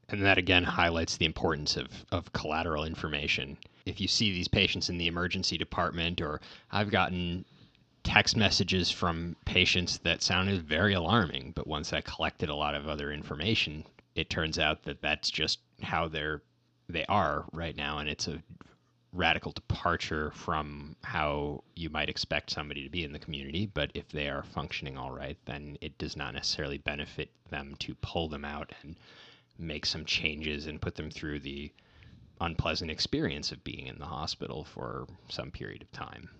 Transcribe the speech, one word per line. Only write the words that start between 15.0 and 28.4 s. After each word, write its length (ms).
that's 260
just 300
how 240
they're, 340
they 180
are 460
right 240
now, 220
and 100
it's 200
a 120
radical 380
departure 840
from 640
how 640
you 160
might 180
expect 440
somebody 320
to 60
be 120
in 100
the 60
community. 480
But 260
if 160
they 200
are 160
functioning 520
all 140
right, 340
then 360
it 180
does 180
not 160
necessarily 460
benefit 520
them 300
to 160
pull 320
them 160